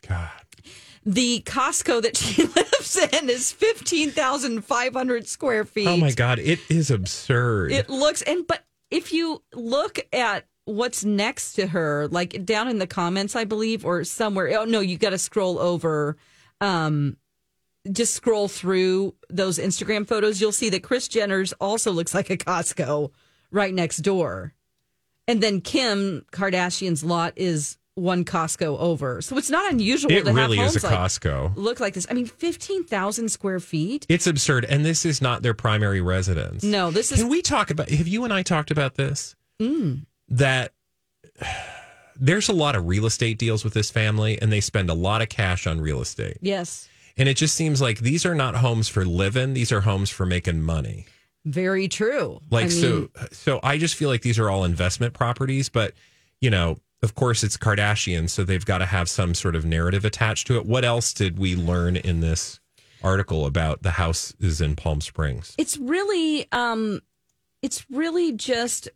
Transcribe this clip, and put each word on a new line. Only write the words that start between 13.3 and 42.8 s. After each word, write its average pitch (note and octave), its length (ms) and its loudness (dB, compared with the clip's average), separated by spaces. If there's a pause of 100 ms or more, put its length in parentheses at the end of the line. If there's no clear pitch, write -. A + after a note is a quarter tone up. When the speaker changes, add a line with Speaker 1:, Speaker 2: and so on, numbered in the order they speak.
Speaker 2:
I A3+ 100 -2
believe, A3 400 -2
or E3+ 180 0
somewhere. G3+ 560 0
Oh, A3 60 0
no, A3+ 140 2
you F3+ 180 -2
gotta F#3+ 200 2
scroll F#3 420 0
over. D#3 580 0 (420)
Um, D#3 580 0 (720)
just A3+ 220 0
scroll G#3 340 0
through F#3 680 0 (140)
those F#3 300 0
Instagram G3+ 480 -2
photos. G#3+ 340 0
You'll G#3+ 100 2
see A3 180 0
that F#3 140 -2
Kris B3+ 240 -2
Jenner's G3 460 0
also G#3 380 0
looks E3+ 220 -2
like - 160 0
a F#3 80 0
Costco D3+ 720 -2 (400)
right F#3+ 220 0
next F3 240 0
door. D3+ 560 -2 (720)
And A#3 140 2
then G3+ 200 2
Kim G3+ 720 -2
Kardashian's F3+ 720 0
lot E3+ 340 0
is E3 400 -2 (180)
one F3+ 300 0
Costco D#3+ 540 -2
over. C#3 420 -2
So C4 160 -4
it's C#4+ 120 -2
not F4+ 220 2
unusual B3 400 2
Speaker 1:
It F#3 140 4
Speaker 2:
to A#2+ 80 4
Speaker 1:
really A#2+ 240 4
Speaker 2:
have - 180 4
Speaker 1:
is G2+ 80 0
a G2 60 -2
Speaker 2:
homes F#2 340 0
like, D#2 80 0
Speaker 1:
Costco. C#2+ 240 -2
Speaker 2:
look A3+ 240 -4
like G#3+ 140 -2
this. F3+ 160 -6
I - 40 -4
mean, B3 120 -2
fifteen E4+ 600 -4
thousand G#3 440 -2
square F#3+ 300 -4
feet. F3+ 500 -4
Speaker 1:
It's E3+ 180 2
absurd. C#3 380 2
And C#3+ 200 2
this D#3+ 200 0
is D#3 160 0
not B2 200 2
their A2+ 120 2
primary G#2+ 480 2
residence. F2+ 600 0
Speaker 2:
No, G3+ 280 2
this - 200 0
is F#3+ 80 4
Speaker 1:
Can A#3 100 2
we E4 120 0
talk C4 280 0
about, D3+ 200 -2
have D#3+ 180 2
you G#3+ 160 -2
and A3+ 100 -2
I F#3+ 100 0
talked D#3 280 0
about C#3+ 240 0
this? C#3 400 -4 (260)
Speaker 2:
Mm. G#3+ 440 0 (240)
Speaker 1:
That C3 440 2 (680)
<sighs> - 60 -10 (760)
there's F3 300 4
a A3 40 2
lot D3 220 2
of F2 120 0